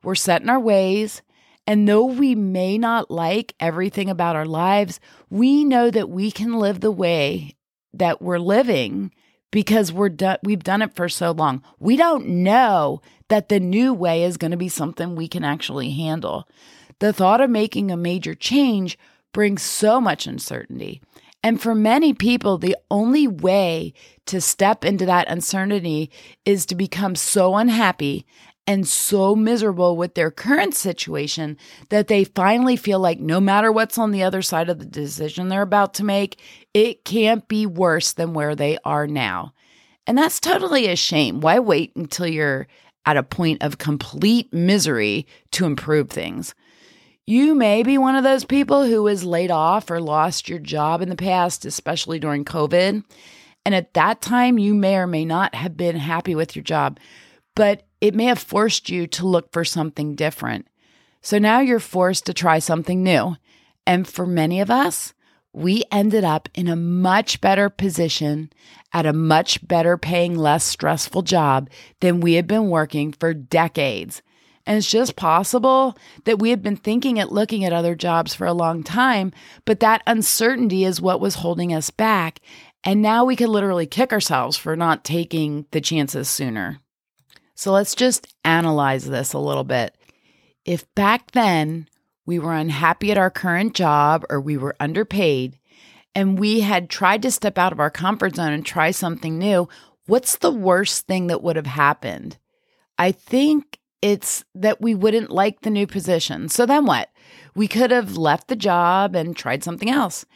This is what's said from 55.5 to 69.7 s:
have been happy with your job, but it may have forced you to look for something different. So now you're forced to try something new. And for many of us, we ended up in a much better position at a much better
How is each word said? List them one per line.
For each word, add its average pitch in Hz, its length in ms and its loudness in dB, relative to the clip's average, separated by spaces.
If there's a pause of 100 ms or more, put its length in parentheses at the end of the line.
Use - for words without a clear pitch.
have 160 200 -8
been 170 200 -2
happy 165 400 -4
with 160 200 -4
your 151 60 -10
job, 143 380 -2 (560)
but 208 280 2 (180)
it 208 140 2
may 220 100 2
have 247 140 2
forced - 500 -2
you 175 180 -4
to 175 200 -4
look 175 240 0
for 170 140 -2
something 151 500 -4
different. 135 520 -6 (540)
So 208 160 0
now 214 220 4
you're 247 200 2
forced 180 480 0
to 160 60 -6
try 165 260 2
something 175 440 -2
new. 165 320 2 (500)
And 180 220 2
for - 180 -6
many 175 360 0
of 202 100 0
us, 277 420 0 (380)
we 185 400 0
ended 208 320 2
up 160 300 -2
in 175 140 -4
a 170 80 0
much 175 640 0
better 196 280 4
position 156 840 -2 (420)
at 165 120 -2
a 151 80 2
much 160 540 2
better 170 300 2